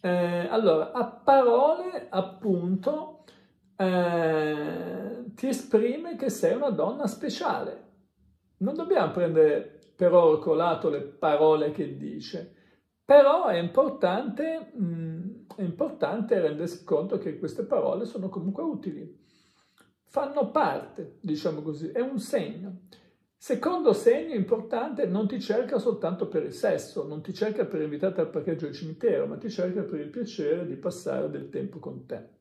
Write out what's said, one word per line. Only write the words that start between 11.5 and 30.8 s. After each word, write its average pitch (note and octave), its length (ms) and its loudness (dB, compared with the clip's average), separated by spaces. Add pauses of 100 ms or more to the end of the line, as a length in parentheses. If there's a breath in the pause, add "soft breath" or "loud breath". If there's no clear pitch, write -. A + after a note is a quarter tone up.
che C#3+ 260 -6
dice, - 560 -10 (520 soft breath)
però C#4+ 420 8
è F#3 120 2
importante, C4 1160 -2
mm, E3+ 540 -6 (240)
è G#3 80 -8
importante F#3+ 760 -2
rendersi E3 420 -2
conto E3 360 0
che D3+ 200 -6
queste - 240 -6
parole A3 420 0
sono G3 240 -8
comunque G3 360 -6
utili, - 560 -8 (840 soft breath)
fanno C#4 480 -2
parte, D#3+ 680 -2
diciamo D3+ 420 -4
così, D#3 280 -8
è A#3 100 -2
un C4 180 -2
segno. F#3+ 640 -6 (600 soft breath)
Secondo D#4 500 2
segno D4 420 2
importante, A#3 680 -2
non G3 220 0
ti A#3 140 -2
cerca B3 400 0
soltanto F3+ 480 -2
per D#3 160 -2
il C#3+ 80 -8
sesso, - 520 -4
non D3+ 180 -10
ti F#3+ 120 -10
cerca G#3+ 300 -2
per F3+ 180 -6
invitarti D#3 380 -2
al D#3 100 0
parcheggio D#3 360 -4
del D3 100 -8
cimitero, D#3+ 500 -2
ma - 100 -8
ti A3+ 140 -8
cerca F#3 320 -2
per - 160 -6
il D3 120 -8
piacere F3 540 -4
di C3+ 120 -8
passare C#3+ 520 -4